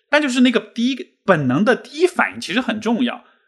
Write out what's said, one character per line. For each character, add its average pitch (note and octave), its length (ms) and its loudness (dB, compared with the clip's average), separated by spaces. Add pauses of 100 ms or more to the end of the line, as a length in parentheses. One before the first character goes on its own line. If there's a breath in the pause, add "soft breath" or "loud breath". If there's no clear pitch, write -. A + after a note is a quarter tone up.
(100)
但 D4 100 4
就 D4 80 0
是 B3+ 120 0
那 B3+ 100 6
个 A3+ 80 0
第 A#3 320 -4
一 C4+ 60 -4
个 - 80 -14 (200)
本 D#3 220 2
能 C3+ 180 2
的 A3 120 4
第 - 200 -16
一 E4+ 120 2
反 F#2+ 260 -2
应 A2 60 -12
其 D#3+ 120 -10
实 A3+ 80 0
很 G#3+ 200 -6
重 G#3 240 -2
要。 A#2 180 -6 (240 soft breath)